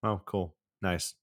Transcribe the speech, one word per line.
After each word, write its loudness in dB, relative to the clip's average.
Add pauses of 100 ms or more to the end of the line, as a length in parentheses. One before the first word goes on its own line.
Oh, 2
cool. -2 (260)
Nice. 0